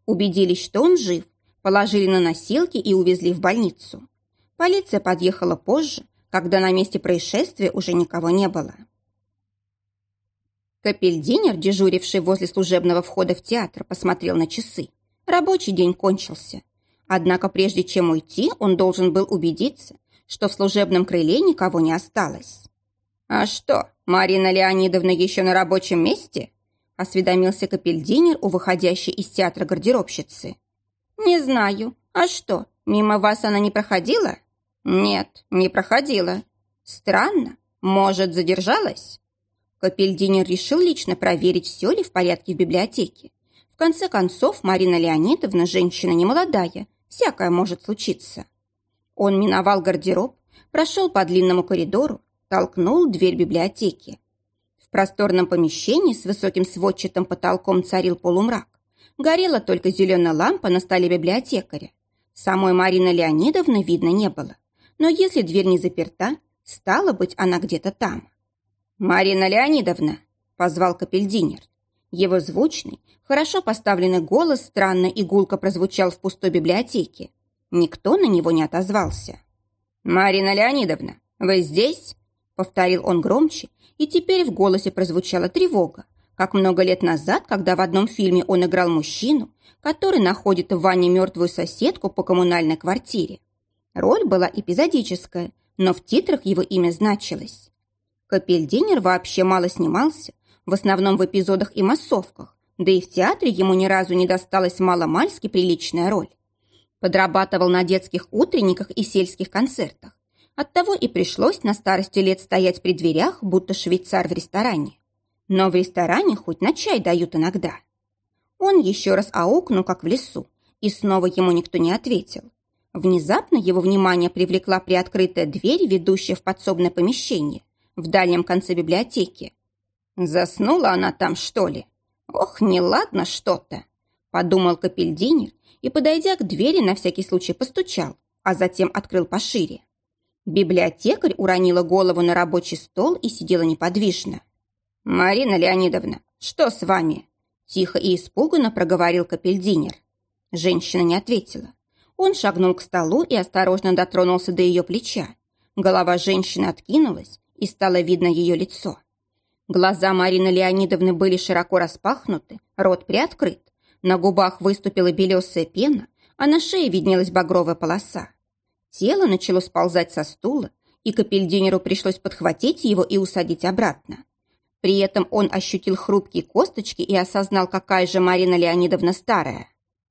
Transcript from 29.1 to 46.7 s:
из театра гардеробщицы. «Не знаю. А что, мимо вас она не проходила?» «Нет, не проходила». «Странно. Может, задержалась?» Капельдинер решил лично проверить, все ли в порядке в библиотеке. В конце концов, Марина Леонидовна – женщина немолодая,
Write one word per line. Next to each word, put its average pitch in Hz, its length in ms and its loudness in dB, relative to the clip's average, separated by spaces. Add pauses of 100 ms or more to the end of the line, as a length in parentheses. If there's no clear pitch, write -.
из - 160 -8
театра - 360 -2
гардеробщицы. 185 920 -4 (600)
«Не 349 220 4
знаю. 226 540 0 (180)
А 349 140 2
что, - 400 -4 (200)
мимо 208 320 2
вас 214 260 0
она 208 140 0
не 208 120 2
проходила?» 208 680 0 (460)
«Нет, 196 640 -2
не 185 180 2
проходила». 202 760 -2 (420)
«Странно. 240 720 -2 (240)
Может, 190 540 0
задержалась?» 185 840 -2 (580)
Капельдинер 190 680 0
решил 190 320 -2
лично 349 380 0
проверить, 175 500 0
все - 240 -4
ли 403 120 0
в - 100 -16
порядке 175 420 -2
в - 20 -10
библиотеке. 180 720 -4 (440)
В - 20 -20
конце 330 320 0
концов, 202 540 -2
Марина 185 360 2
Леонидовна – 175 680 2
женщина 180 460 0
немолодая, 202 760 0 (220)